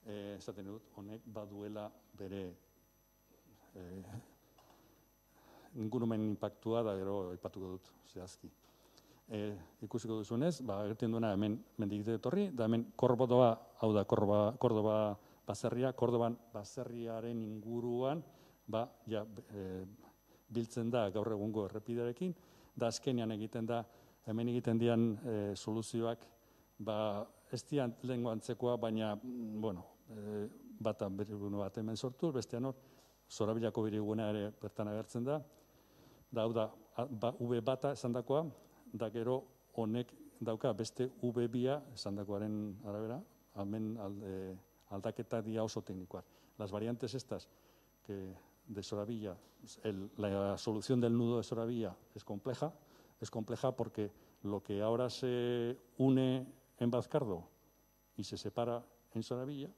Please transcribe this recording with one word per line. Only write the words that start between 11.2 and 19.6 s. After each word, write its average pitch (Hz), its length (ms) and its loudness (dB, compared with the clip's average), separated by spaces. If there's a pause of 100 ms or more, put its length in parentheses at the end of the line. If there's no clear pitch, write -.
hemen 104 220 4 (180)
mendik 104 320 0
etorri, 127 480 2
da 113 140 2
hemen 117 260 2
Kordoba, 123 540 8 (320)
hau 110 100 6
da, 101 140 6
Kordoba, 104 500 6
Kordoba 107 640 4 (300)
baserria, 120 460 0
Kordoban 117 440 4 (160)
baserriaren 117 880 -6
inguruan, 117 800 -2 (460)
ba, 113 180 0 (220)
ja, 107 180 -2 (240)
eh, 95 340 -6 (640)